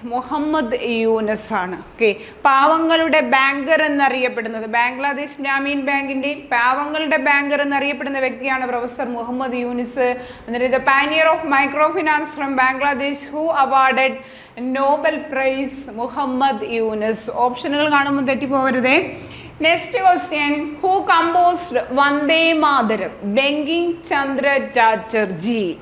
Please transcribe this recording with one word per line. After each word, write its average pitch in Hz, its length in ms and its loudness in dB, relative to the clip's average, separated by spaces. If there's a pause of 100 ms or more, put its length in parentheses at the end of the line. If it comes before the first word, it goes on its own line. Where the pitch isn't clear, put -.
മുഹമ്മദ് 269 680 -2 (260)
യൂനസ് 220 440 0 (120)
ആണ്. 180 180 -6 (140)
ഓക്കെ, 226 180 2 (380)
പാവങ്ങളുടെ 320 760 4 (140)
ബാങ്കർ 277 520 2
എന്നറിയപ്പെടുന്നത്, 247 880 0
ബംഗ്ലാദേശ് 262 640 -2
ഗ്രാമീൺ 277 480 -2
ബാങ്കിൻ്റെ 277 440 -2 (200)
പാവങ്ങളുടെ 285 680 0 (100)
ബാങ്കർ 285 360 2
എന്നറിയപ്പെടുന്ന 277 600 -2
വ്യക്തിയാണ് 254 480 -4
പ്രൊഫസർ 247 440 -4
മുഹമ്മദ് 247 460 -4
യൂനിസ്. 247 440 -2 (380)
എന്നിട്ട് 240 320 -2
the 254 140 -2
pioneer 302 420 4
of 320 80 0 (160)
microfinance 302 800 0
from 277 160 -4 (100)
Bangladesh 277 600 0 (100)
who 302 120 -2 (200)
awarded 262 500 2 (640)
Nobel 294 420 0 (140)
Prize, 262 480 -2 (180)
മുഹമ്മദ് 254 800 -2
യൂനിസ്. 220 480 -2 (200)
ഓപ്ഷനുകൾ 294 400 -2 (100)
കാണുമ്പോൾ 277 340 0
തെറ്റിപ്പോവരുതേ. 262 680 2 (680)
നെക്സ്റ്റ് 330 380 0
ക്വസ്റ്റ്യൻ, 302 500 2 (280)
who 370 100 2 (180)
composed 339 680 2 (220)
വന്ദേ 294 480 4 (180)
മാതരം? 220 480 2 (240)
ബങ്കിം 294 480 0 (240)
ചന്ദ്ര 277 380 -2 (320)
ചാറ്റർജി. 220 840 0 (200)